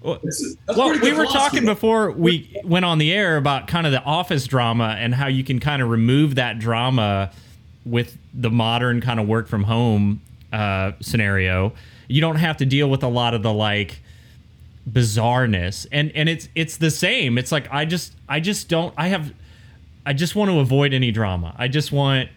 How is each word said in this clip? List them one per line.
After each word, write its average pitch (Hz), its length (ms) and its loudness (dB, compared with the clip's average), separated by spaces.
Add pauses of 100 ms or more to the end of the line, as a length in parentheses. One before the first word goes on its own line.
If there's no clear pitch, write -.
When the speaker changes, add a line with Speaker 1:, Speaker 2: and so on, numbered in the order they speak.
Speaker 1:
w-, - 200 -4
Speaker 2:
That's, - 340 -6 (100)
that's 220 120 0
Speaker 1:
well, 269 100 4
Speaker 2:
pretty 302 120 0
good 269 120 4
Speaker 1:
we 311 60 0
were 311 80 2
Speaker 2:
philosophy, 269 120 0
Speaker 1:
talking 277 280 2
Speaker 2:
though. 214 80 2
Speaker 1:
before 220 380 0
we 165 520 0
went 180 200 2
on 170 140 2
the 151 140 2
air 185 240 2
about 139 320 0
kind 165 180 -2
of 139 60 2
the 127 100 0
office 156 440 -2
drama 117 520 0
and 120 160 -2
how 139 120 0
you 135 180 0
can 131 140 -2
kind 143 240 -2
of 120 60 0
remove 127 480 2
that 120 220 -2
drama 113 720 0 (540)
with 120 320 -4 (180)
the 123 160 -2
modern 120 500 0
kind 117 180 -2
of 104 80 0
work 110 220 0
from 101 160 0
home, 107 560 2 (320)
uh, 98 480 -2
scenario. 98 720 0 (360)
You 135 120 2
don't 160 160 2
have 156 220 0
to 135 80 0
deal 139 240 2
with 135 120 0
a 127 60 0
lot 120 260 0
of 107 80 -2
the, 110 100 0
like, 104 480 -2 (920)
bizarreness, 113 1000 0
and, 147 220 0
and 151 140 0
it's, 160 260 -4
it's 160 220 -4
the 160 140 2
same. 170 480 0
It's 127 140 -4
like, 147 200 -2
I 147 120 -2
just, 165 300 -6 (140)
I 147 120 -2
just 202 280 -4
don't, 165 280 0
I 165 120 -2
have, 160 240 -4 (720)
I 143 60 0
just 156 220 0
want 208 160 2
to 170 100 4
avoid 139 320 4
any 127 180 2
drama. 95 480 -2
I 123 100 -2
just 143 240 -2
want 135 440 2